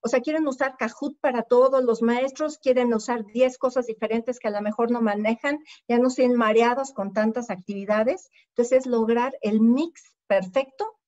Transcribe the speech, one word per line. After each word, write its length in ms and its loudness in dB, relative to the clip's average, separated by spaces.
O 60 -4
sea, 100 2
quieren 260 -2
usar 320 -4
Kahoot 440 -6
para 220 0
todo, 380 4
los 200 0
maestros 560 -2
quieren 360 2
usar 320 -4
diez 320 0
cosas 300 -2
diferentes 500 -4
que 120 -6
a 20 -4
lo 100 -4
mejor 300 -2
no 100 0
manejan, 580 -2
ya 100 2
no 120 4
siguen 260 2
mareados 560 2
con 220 -8
tantas 360 -2
actividades. 800 -4
Entonces, 300 2
es 60 -4
lograr 460 0
el 200 0
mix 520 0
perfecto 680 -2